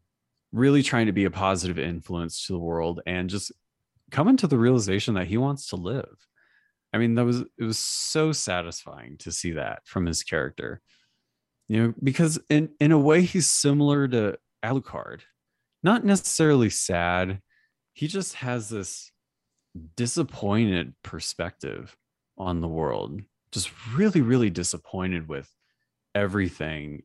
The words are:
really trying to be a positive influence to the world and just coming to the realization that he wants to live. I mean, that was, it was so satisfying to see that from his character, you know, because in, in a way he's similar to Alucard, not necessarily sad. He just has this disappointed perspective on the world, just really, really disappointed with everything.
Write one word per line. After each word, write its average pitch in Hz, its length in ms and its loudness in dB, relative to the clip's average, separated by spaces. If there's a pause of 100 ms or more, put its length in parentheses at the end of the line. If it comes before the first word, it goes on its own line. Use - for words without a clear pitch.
(520)
really 139 300 4
trying 117 240 2
to 104 60 2
be 98 120 2
a 95 60 2
positive 90 480 -2
influence 85 680 -6
to 98 60 -6
the 92 60 -4
world 85 480 -4
and 90 240 -4
just 98 220 -8 (580)
coming 208 260 4
to 196 120 0
the 143 100 4
realization 113 560 2
that 90 140 -2
he 101 80 -2
wants 139 320 -2
to - 80 -8
live. 92 500 -8 (640)
I 113 60 0
mean, 117 160 2
that 120 100 4
was, 123 180 0 (140)
it - 80 -6
was 110 140 -2
so - 540 -2
satisfying 82 840 -6
to - 120 -12
see 85 220 -4
that 65 340 -8
from 92 200 -2
his 82 180 -4
character, 71 560 -6 (880)
you 107 120 2
know, 117 220 2
because 156 460 2
in, 151 220 4 (100)
in 147 100 6
a 160 80 8
way 151 240 6
he's 175 260 2
similar 143 600 4
to 113 300 0 (260)
Alucard, 113 560 -6 (640)
not 220 200 4
necessarily 151 640 4
sad. 90 720 0 (520)
He 151 160 -6
just 185 260 -6
has 123 340 -6
this - 440 -10 (840)
disappointed 107 1000 0 (100)
perspective - 920 -10 (400)
on 90 240 -4
the 85 80 -4
world, 71 520 -4 (320)
just - 180 -6 (240)
really, 180 260 4
really 120 300 4
disappointed 87 800 -4
with 69 200 -10 (640)
everything. 82 920 -2